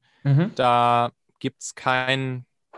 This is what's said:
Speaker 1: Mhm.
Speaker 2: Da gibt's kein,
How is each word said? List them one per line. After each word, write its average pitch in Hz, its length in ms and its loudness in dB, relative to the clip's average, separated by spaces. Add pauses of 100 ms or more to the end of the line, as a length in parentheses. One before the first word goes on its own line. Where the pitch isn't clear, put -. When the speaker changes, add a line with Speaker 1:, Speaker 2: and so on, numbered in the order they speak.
(240)
Speaker 1:
Mhm. 143 320 2
Speaker 2:
Da 120 560 2 (280)
gibt's - 360 -10
kein, 127 720 -4 (320)